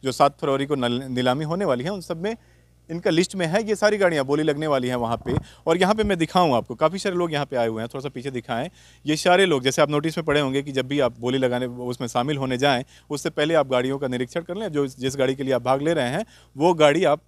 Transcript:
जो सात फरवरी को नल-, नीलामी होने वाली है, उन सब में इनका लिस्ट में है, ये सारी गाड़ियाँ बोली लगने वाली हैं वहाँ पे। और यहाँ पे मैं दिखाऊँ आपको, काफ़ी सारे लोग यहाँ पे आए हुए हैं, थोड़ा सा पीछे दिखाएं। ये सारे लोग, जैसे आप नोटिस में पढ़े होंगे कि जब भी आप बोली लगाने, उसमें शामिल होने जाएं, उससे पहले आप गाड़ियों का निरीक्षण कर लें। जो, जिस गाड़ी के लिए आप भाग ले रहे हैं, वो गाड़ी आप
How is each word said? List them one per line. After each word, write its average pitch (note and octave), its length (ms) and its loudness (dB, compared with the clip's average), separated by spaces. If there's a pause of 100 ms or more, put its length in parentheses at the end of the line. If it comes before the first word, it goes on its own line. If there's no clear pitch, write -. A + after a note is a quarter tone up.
जो C3+ 80 -2
सात C#3+ 280 2
फरवरी C#3 260 0
को D3 80 -2
नल-, B2 280 -2
नीलामी B2+ 420 0
होने E3+ 200 -4
वाली B2+ 200 -2
है, F3 60 -4
उन G3+ 100 -8
सब E3 220 -10
में A3 140 -4 (540)
इनका F3 200 -2
लिस्ट F3 260 2
में F3+ 100 -2
है, G3+ 220 0
ये G#3+ 80 0
सारी G#3 220 2
गाड़ियाँ E3+ 260 2
बोली C#3+ 180 0
लगने D3+ 240 0
वाली C3 220 0
हैं B2+ 60 -2
वहाँ A#2 220 -2
पे। B2 180 -4 (320)
और E3 100 2
यहाँ F#3 180 4
पे G#3+ 100 -2
मैं G3+ 140 0
दिखाऊँ E3 360 2
आपको, A#2 200 -2
काफ़ी D#3+ 240 0
सारे F#3 180 -4
लोग F3 160 -2
यहाँ C#3+ 140 -2
पे C3 100 -6
आए A#2 120 2
हुए A2 140 -4
हैं, A#2+ 120 -8
थोड़ा C3+ 80 -8
सा C#3+ 60 -8
पीछे B2+ 220 -10
दिखाएं। B2+ 400 -6 (360)
ये D3+ 100 0
सारे F#3 300 4
लोग, C#3+ 160 2
जैसे C3+ 200 2
आप C#3+ 80 2
नोटिस D3+ 280 -2
में E3 60 -6
पढ़े D3+ 160 2
होंगे C#3 220 -2
कि C#3+ 100 -10
जब C3 160 -2
भी C#3+ 120 -2
आप A#2+ 200 0
बोली B2 180 -2
लगाने, B2+ 280 0
उसमें B2 420 -8
शामिल C3 280 -2
होने C3 220 -4
जाएं, C3+ 260 2 (260)
उससे D3 200 -4
पहले D#3 240 0
आप C#3+ 140 4
गाड़ियों C3 300 0
का C3+ 100 -4
निरीक्षण B2 320 -4
कर F3 160 -10
लें। G#3+ 120 -6
जो, D3 180 0
जिस C3 300 -6
गाड़ी C3+ 180 2
के C#3 80 -8
लिए C3 120 0
आप A#2+ 80 0
भाग C3+ 200 2
ले E3 120 0
रहे C3+ 140 0
हैं, E3+ 180 -4 (300)
वो E3 180 4
गाड़ी D#3 300 4
आप D3+ 240 2